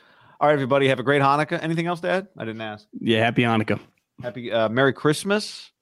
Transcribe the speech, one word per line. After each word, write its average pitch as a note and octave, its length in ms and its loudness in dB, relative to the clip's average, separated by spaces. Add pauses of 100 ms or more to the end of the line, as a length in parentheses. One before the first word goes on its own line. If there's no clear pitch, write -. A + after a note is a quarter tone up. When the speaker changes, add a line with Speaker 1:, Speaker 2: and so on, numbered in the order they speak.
(400)
Speaker 1:
All D3 80 4
right, D3+ 40 4
everybody. C#3 340 2
Have C3 140 2
a - 20 -6
great C#3 180 2
Hanukkah. D3 400 2
Anything E3 280 -2
else F3 120 -4
to F3+ 80 -4
add? F#3+ 200 -2 (100)
I - 60 -10
didn't A2+ 160 -10
ask. G#2+ 260 -12 (140)
Speaker 2:
Yeah, A2 180 2
happy A#2 240 2
Hanukkah. A2 380 0 (420)
Speaker 1:
Happy, A#2+ 300 -8
uh, A2 160 2
Merry C3 240 4
Christmas. - 880 -2